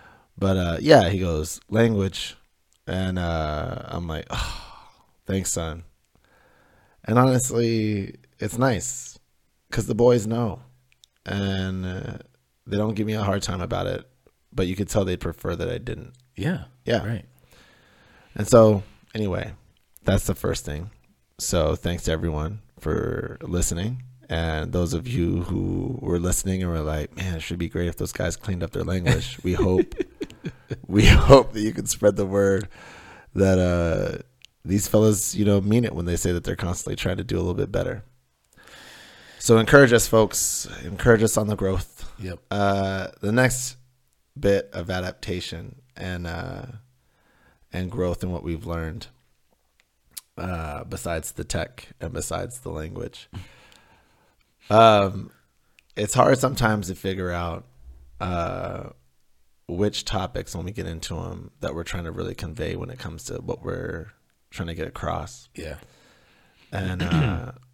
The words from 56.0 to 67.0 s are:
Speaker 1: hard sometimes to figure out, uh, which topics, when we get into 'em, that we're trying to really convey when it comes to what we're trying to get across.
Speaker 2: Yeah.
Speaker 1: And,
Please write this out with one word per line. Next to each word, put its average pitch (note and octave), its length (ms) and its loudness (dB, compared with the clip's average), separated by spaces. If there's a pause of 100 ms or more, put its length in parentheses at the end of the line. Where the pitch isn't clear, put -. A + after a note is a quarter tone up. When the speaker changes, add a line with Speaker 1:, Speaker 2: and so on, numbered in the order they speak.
Speaker 1:
hard C3 260 6
sometimes A2+ 480 0
to F#2 80 -6
figure F#2 360 -4
out, E2+ 340 -6 (540)
uh, F2+ 720 -6 (800)
which G2+ 360 -2
topics, F#2+ 520 -4
when E2+ 100 -6
we F#2 60 -6
get G2 160 -8
into E2+ 300 -8
'em, F2 340 -10 (100)
that D#2+ 120 -6
we're E2 120 -8
trying F2 180 -8
to E2 80 -8
really F2 240 -8
convey E2 400 -8
when F2 140 -10
it E2+ 100 -14
comes E2 260 -12
to - 100 -10
what E2+ 280 -10
we're E2+ 480 -8 (380)
trying F2+ 180 -8
to E2+ 60 -8
get D#2+ 140 -8
across. - 680 -8
Speaker 2:
Yeah. D2+ 220 -12 (920)
Speaker 1:
And, F#2 320 -4